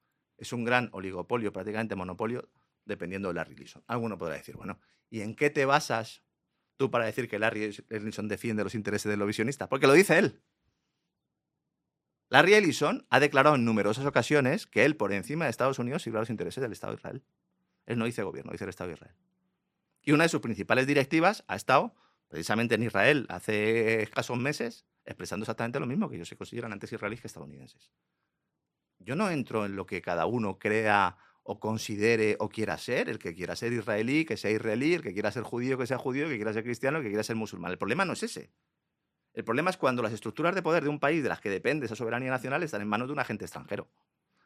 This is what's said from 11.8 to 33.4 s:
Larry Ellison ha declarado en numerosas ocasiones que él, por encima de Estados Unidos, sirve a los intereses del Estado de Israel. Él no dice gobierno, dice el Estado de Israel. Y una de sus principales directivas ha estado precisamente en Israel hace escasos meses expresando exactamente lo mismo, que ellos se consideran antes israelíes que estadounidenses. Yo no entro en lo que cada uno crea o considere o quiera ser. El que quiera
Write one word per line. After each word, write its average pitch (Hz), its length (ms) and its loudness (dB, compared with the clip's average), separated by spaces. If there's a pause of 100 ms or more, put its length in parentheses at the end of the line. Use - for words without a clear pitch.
Larry 175 260 8
Ellison 175 540 4
ha 123 120 6
declarado 139 340 6
en 123 100 4
numerosas 107 400 2
ocasiones 143 640 2
que 107 180 4
él, 156 120 4
por 101 160 -2
encima 143 320 -4
de 139 60 0
Estados 131 280 0
Unidos, 127 240 -4
sirve 110 160 -4
a 107 40 0
los 113 80 -4
intereses 98 300 -6
del 120 120 -4
Estado - 200 -10
de 110 60 -8
Israel. - 240 -12 (640)
Él 117 120 -4
no 113 60 -2
dice 120 200 -4
gobierno, 76 280 -10
dice 87 120 -8
el 95 60 -6
Estado 90 180 -8
de 82 60 -10
Israel. - 200 -20 (880)
Y 143 100 2
una 151 120 8
de 165 40 6
sus 151 120 -2
principales 113 460 2
directivas 160 600 2
ha 95 100 -6
estado 143 380 2 (340)
precisamente 113 460 0
en 110 80 2
Israel 120 460 4
hace 110 720 0
escasos 123 360 -4
meses 127 480 -6 (180)
expresando 92 400 -8
exactamente 117 340 -4
lo 160 80 -4
mismo, 165 220 -2
que - 80 -10
ellos 85 120 -12
se - 80 -18
consideran 113 360 -10
antes 104 200 -12
israelíes 107 280 -6
que 110 80 -16
estadounidenses. - 640 -20 (1040)
Yo 98 160 -6
no 190 160 0
entro 113 340 -2
en 98 120 -6
lo 95 100 -6
que 90 160 -6
cada 85 240 0
uno 107 320 -2
crea 104 580 4 (280)
o 101 160 -8
considere 110 800 2
o 104 80 -2
quiera 101 280 -4
ser. 143 320 -4
El 107 120 -8
que 85 160 -10
quiera 87 180 -6